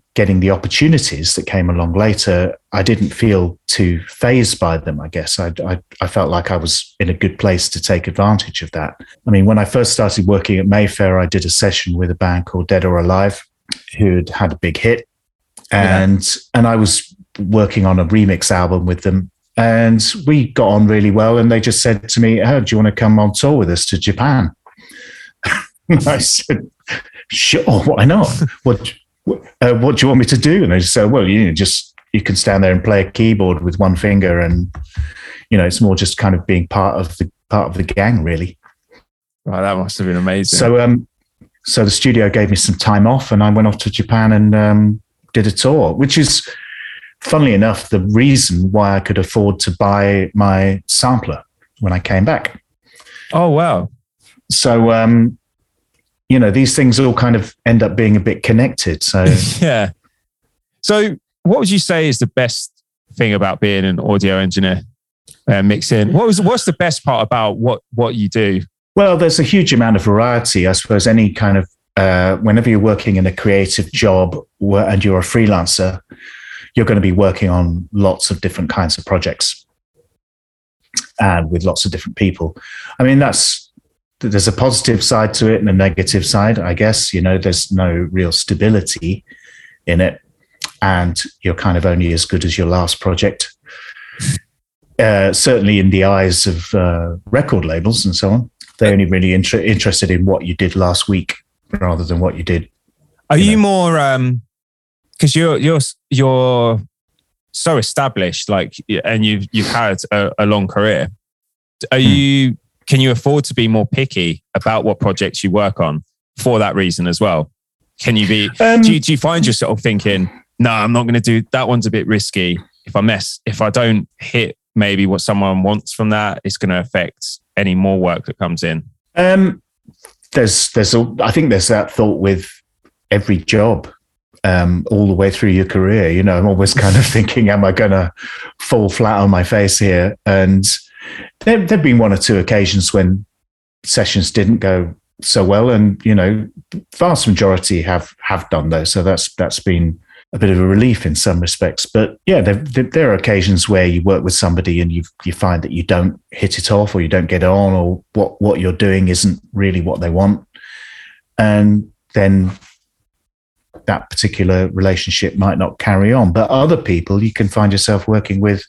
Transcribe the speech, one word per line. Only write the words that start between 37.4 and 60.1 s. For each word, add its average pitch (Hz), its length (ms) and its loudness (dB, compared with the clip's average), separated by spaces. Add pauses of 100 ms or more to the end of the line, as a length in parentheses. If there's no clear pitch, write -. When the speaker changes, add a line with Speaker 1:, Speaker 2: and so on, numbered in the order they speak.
Speaker 1:
part 98 180 0
of 90 80 -10
the 90 80 -4
gang, 98 400 -2
really." 85 340 -6 (880)
Speaker 2:
Wow, 92 180 -6
that 98 160 -2
must 92 200 -6
have 92 100 -4
been 90 80 -2
amazing. 92 420 -2
Speaker 1:
So, 120 220 4
um, 120 260 2 (600)
so - 180 0
the 101 80 2
studio 113 380 2
gave 104 200 0
me 104 60 2
some 92 200 -2
time 104 320 2
off, 135 260 0
and 104 100 4
I 104 60 4
went 107 180 4
off 101 120 -2
to 107 100 -4
Japan 110 420 0
and, 107 240 4
um, 104 460 2 (320)
did 110 140 0
a 101 40 0
tour, 127 420 0
which 143 240 0
is - 300 0 (760)
funnily 143 320 2
enough, 104 360 0
the 101 100 0
reason 101 720 2
why 101 240 2
I 95 40 0
could 98 180 -4
afford 101 440 0
to 92 100 -2
buy 101 600 0
my 98 540 2
sampler 120 560 -2 (360)
when 92 140 -2
I 90 60 -2
came 95 260 0
back. - 360 -4 (720)
Speaker 2:
Oh, 170 160 2
wow. 143 400 0 (640)
Speaker 1:
So, 117 400 2
um, 113 460 2 (920)
you 127 100 4
know, 107 120 4
these 127 240 2
things 131 240 2
all 127 140 2
kind 120 220 2
of 113 200 -4 (100)
end 117 180 4
up 104 120 -2
being 107 200 2
a 101 40 2
bit 98 240 -4
connected. 110 600 0
So 92 220 0 (180)
Speaker 2:
<laughs> - 160 -6
Yeah. 113 320 0 (880)